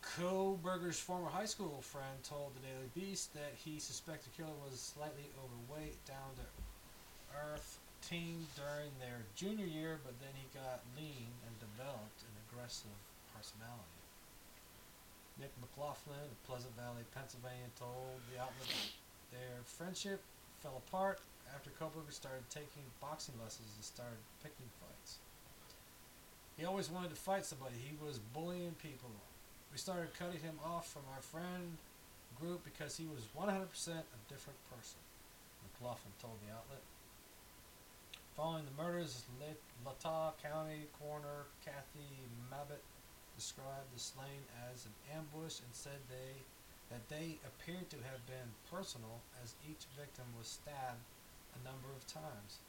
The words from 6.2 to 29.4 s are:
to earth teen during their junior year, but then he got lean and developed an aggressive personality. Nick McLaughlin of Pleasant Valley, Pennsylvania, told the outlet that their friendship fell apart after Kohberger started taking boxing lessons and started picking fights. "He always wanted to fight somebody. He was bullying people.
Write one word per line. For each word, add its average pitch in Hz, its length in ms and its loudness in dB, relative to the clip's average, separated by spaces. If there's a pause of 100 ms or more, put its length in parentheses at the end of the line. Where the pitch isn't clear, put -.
to 113 80 0 (960)
earth 151 400 2 (220)
teen 165 460 2 (100)
during 147 420 4
their 123 240 0 (140)
junior 202 280 6
year, 156 380 4
but 123 160 -4
then 135 160 -4
he 135 160 -4
got 131 300 0 (160)
lean 135 340 -2 (140)
and 117 140 -4
developed 110 680 -2
an 110 100 -8 (140)
aggressive 117 480 -2 (340)
personality. 107 680 -6 (1400)
Nick 135 240 -2
McLaughlin 143 580 0
of 143 240 -4
Pleasant 123 320 0
Valley, 120 380 0
Pennsylvania, 123 560 -2 (100)
told 127 480 0
the 123 140 0
outlet 127 260 0
that - 720 0
their 123 260 -2
friendship 190 560 0 (400)
fell 131 280 -2
apart 190 340 8 (340)
after 139 140 -6
Kohberger 156 420 0
started 131 380 -2
taking 147 340 -4 (160)
boxing 131 420 0
lessons 113 340 -4
and 107 100 -6
started 120 340 -2 (240)
picking 131 260 -6 (120)
fights. - 380 -8 (1400)
"He 151 80 4
always 185 240 8
wanted 175 220 4
to 147 40 -2
fight 190 300 8
somebody. 127 320 0
He 143 260 0
was 143 140 2
bullying 165 580 4
people. 127 380 -4 (580)